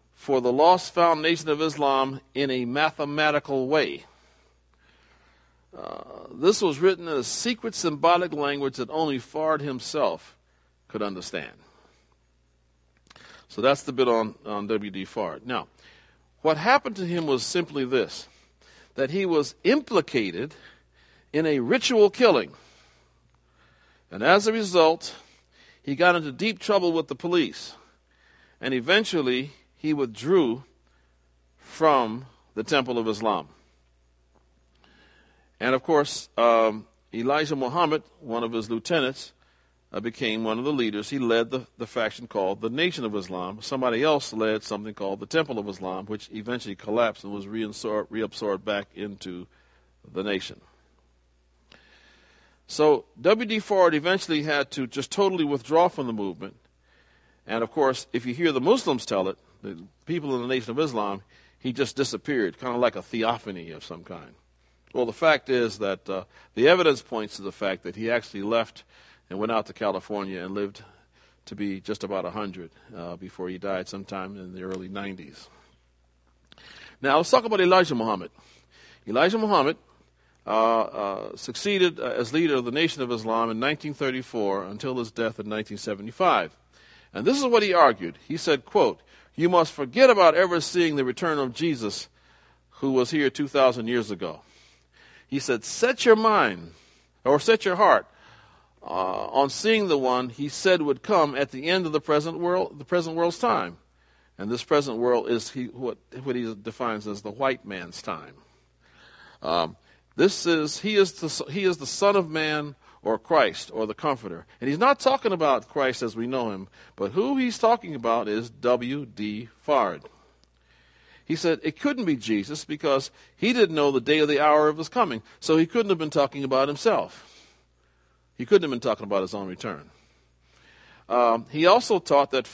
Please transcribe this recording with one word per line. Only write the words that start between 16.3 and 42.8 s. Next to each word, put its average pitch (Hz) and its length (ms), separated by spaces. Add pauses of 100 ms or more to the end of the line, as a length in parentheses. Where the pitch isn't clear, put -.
what 156 160
happened 233 380
to 190 100
him 170 220
was 131 160
simply 151 420
this, 123 420 (680)
that 135 160
he 190 160
was 151 260 (100)
implicated 147 920 (760)
in 156 140
a 147 140
ritual 208 500
killing. 190 440 (1600)
And 98 140
as 196 240
a 220 60
result, 175 600 (720)
he 143 120
got 175 200
into 156 160
deep 180 260
trouble 180 360
with 160 160
the 147 60
police. 165 600 (840)
And 131 140
eventually, 139 800 (240)
he 151 180
withdrew 135 720 (920)
from 131 680 (300)
the 107 80
Temple 127 340
of 113 100
Islam. 104 420 (2000)
And 127 160
of 127 80
course, 147 540
um, 113 500 (260)
Elijah 143 420
Muhammad, 151 460 (180)
one 117 240
of 117 80
his 113 180
lieutenants, 131 600 (640)
uh, - 60
became 113 440
one 110 140
of 123 80
the 147 80
leaders. 107 360
He 143 100
led 117 320
the, 131 160 (100)
the 117 80
faction 113 420
called 98 340
the 113 80
Nation 151 360